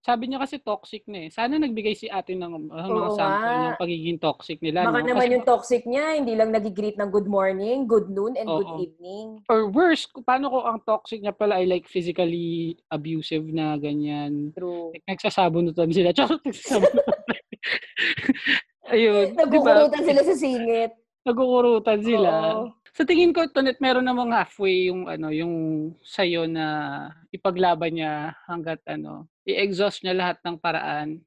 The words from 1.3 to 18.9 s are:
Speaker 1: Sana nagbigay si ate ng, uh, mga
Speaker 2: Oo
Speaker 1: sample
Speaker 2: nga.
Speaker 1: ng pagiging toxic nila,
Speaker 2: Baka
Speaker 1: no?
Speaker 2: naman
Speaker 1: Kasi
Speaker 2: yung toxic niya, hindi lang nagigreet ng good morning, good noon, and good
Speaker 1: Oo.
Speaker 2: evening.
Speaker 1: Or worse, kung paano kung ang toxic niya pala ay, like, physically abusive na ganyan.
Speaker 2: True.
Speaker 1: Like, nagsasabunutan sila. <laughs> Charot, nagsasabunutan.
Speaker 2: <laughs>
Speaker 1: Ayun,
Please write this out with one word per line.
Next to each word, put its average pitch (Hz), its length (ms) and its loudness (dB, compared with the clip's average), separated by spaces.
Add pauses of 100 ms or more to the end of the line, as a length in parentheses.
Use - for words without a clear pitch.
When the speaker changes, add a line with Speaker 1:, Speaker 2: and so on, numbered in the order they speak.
Speaker 1:
Sana 269 240 -2
nagbigay 220 400 0
si - 160 -12
ate 185 240 -6
ng, 170 320 -8
uh, 151 160 -14
mga 220 240 -2
Speaker 2:
Oo 208 80 0
Speaker 1:
sample 208 340 0
Speaker 2:
nga. 240 160 0
Speaker 1:
ng - 140 -4
pagiging 170 400 -4
toxic 156 400 -4
nila, 165 240 -2
Speaker 2:
Baka 208 160 2
Speaker 1:
no? 240 80 -2
Speaker 2:
naman 247 160 0
Speaker 1:
Kasi 247 80 2
Speaker 2:
yung 247 160 2
toxic 240 380 2
niya, 262 280 -2
hindi 247 220 0
lang 220 160 2
nagigreet 208 480 -4
ng 202 80 -2
good 196 180 0
morning, 202 640 0
good 202 240 2
noon, 208 240 -4
and 220 100 -4
good 170 220 -2
Speaker 1:
Oo. 165 100 -10
Speaker 2:
evening. 185 720 -12
Speaker 1:
Or 220 240 2
worse, 320 340 2
kung - 160 -20
paano 262 300 0
kung 240 160 0
ang 226 160 -4
toxic 214 400 -4
niya 202 80 -2
pala 208 240 0
ay, 185 100 2
like, 180 220 0
physically 170 880 -2 (160)
abusive 156 560 -4
na 156 280 -2
ganyan. 147 760 -4
Speaker 2:
True. 175 400 -8
Speaker 1:
Like, - 160 -16
nagsasabunutan 175 840 0
sila. 175 240 4
<laughs> - 60 2
Charot, 311 220 2
nagsasabunutan. - 840 2
Speaker 2:
<laughs> - 100 -4 (1600)
Speaker 1:
Ayun, 208 420 4